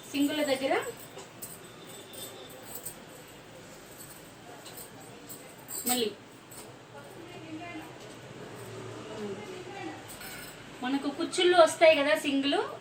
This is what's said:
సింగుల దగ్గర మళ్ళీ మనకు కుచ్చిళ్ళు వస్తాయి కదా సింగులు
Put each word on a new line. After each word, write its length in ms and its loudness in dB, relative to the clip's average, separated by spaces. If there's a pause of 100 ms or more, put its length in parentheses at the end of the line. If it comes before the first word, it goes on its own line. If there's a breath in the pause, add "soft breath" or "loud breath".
(100)
సింగుల 300 4 (100)
దగ్గర 240 4 (4000)
మళ్ళీ 180 4 (4000)
మనకు 240 2 (100)
కుచ్చిళ్ళు 460 6
వస్తాయి 360 10
కదా 140 6 (120)
సింగులు 340 4 (200)